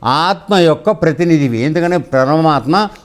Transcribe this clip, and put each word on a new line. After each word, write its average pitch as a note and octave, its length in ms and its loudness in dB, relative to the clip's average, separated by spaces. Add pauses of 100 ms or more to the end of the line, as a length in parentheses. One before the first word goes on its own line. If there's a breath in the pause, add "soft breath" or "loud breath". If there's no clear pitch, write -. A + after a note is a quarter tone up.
ఆత్మ E3+ 500 -2
యొక్క E3+ 360 2
ప్రతినిధివి. D#3+ 680 0
ఎందుకంటే E3+ 380 -2
పరమాత్మ D3+ 920 0 (160 loud breath)